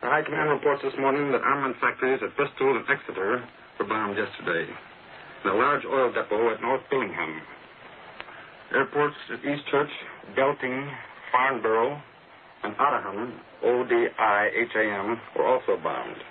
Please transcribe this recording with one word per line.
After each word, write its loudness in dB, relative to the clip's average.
The -4
High 2
Command -2
reports 2
this -2
morning 2
that 2
armament 0
factories 0
at -6
Bristol 2
and -2
Exeter -2
were 0
bombed -2
yesterday, -2
and 2
a 2
large 2
oil 2
depot 2
at -4
North 0
Billingham. -2
Airports 2
at -8
Eastchurch, 0
Belting, 0
Farnborough, 4
and -4
Odiham, 0
O 6
D 4
I 4
H 0
A 4
M, -2
were -6
also 2
bombed. -4